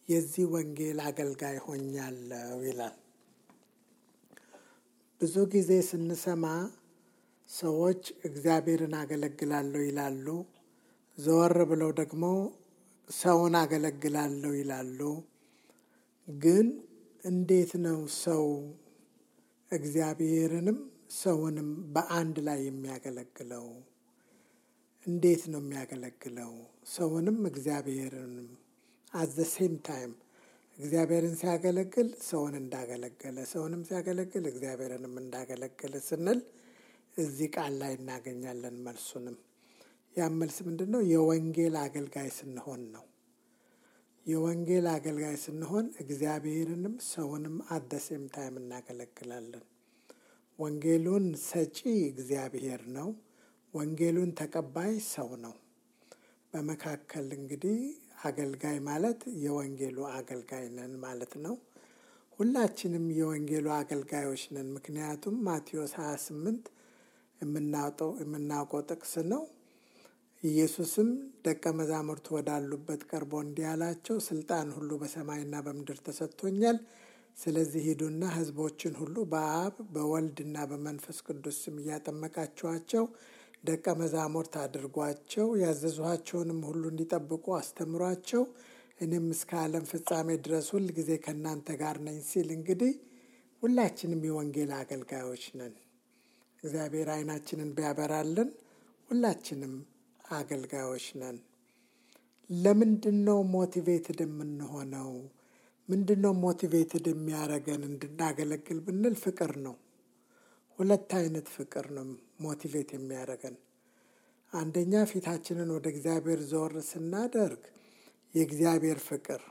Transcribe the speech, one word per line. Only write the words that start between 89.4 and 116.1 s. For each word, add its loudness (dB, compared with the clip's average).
ዓለም 0
ፍጻሜ -2
ድረስ 0
ሁል 0
ጊዜ -2
ከእናንተ -6
ጋር -2
ነኝ" -6
ሲል 0
እንግዲህ 2
ሁላችንም 4
የወንጌል 0
አገልጋዮች -6
ነን። -10
እግዚአብሔር -2
ዓይናችንን -4
ቢያበራልን 0
ሁላችንም 0
አገልጋዮች -4
ነን። -8
ለምንድን 6
ነው 8
ሞቲቬትድ 2
የምንሆነው? -6
ምንድን 4
ነው 6
ሞቲቬትድ 4
የሚያረገን 0
እንድናገለግል -2
ብንል 2
ፍቅር -2
ነው። -8
ሁለት 6
አይነት 0
ፍቅር -8
ነው -8
ሞቲቬት -4
የሚያረገን። -8
አንደኛ 2
ፊታችንን -2
ወደ -2
እግዚአብሔር 0